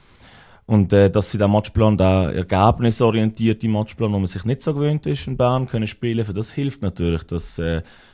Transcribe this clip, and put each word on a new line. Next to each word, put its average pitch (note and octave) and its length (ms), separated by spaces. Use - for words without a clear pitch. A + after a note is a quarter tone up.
Und, G2+ 260
äh, G2+ 180
dass G2+ 200
sie A2 80
den G2+ 120
Matchplan, G#2 460
den F#2 380
ergebnisorientierten A2 1400
Matchplan, G#2+ 400
wo G2+ 60
man G2 80
sich F2 180
nicht B2+ 160
so D#3 140
gewöhnt D3 320
ist D3 200
in C3 120
Bern, B2+ 280
können A2 220
spielen, A2+ 380
für G2+ 80
das G#2+ 180
hilft C#3 300
natürlich, E2+ 400
das, - 360
äh, E2 240